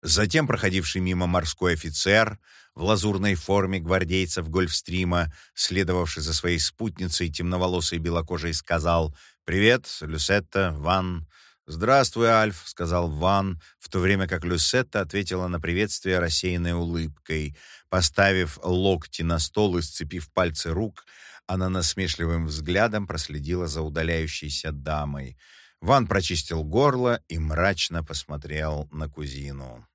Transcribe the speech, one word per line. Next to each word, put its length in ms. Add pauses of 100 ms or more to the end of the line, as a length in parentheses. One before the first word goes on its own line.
Затем 460
проходивший 540
мимо 260
морской 480
офицер 640 (360)
в 80
лазурной 540
форме 420
гвардейцев 720
Гольфстрима, 840 (220)
следовавший 680
за 120
своей 240
спутницей, 720
темноволосой 680
и 60
белокожей, 500
сказал: 640 (280)
«Привет, 440 (140)
Люсетта, 760
Ван». 500 (400)
«Здравствуй, 600
Альф», — 400
сказал 440
Ван, 520 (160)
в 100
то 100
время 300
как 160
Люсетта 560
ответила 480
на 100
приветствие 600
рассеянной 560
улыбкой. 840 (320)
Поставив 720
локти 600
на 160
стол 400
и 40
сцепив 500
пальцы 380
рук, 360 (400)
она 240
насмешливым 760
взглядом 600
проследила 600
за 140
удаляющейся 880
дамой. 680 (420)
Ван 260
прочистил 560
горло 680
и 100
мрачно 680
посмотрел 880
на 160
кузину. 880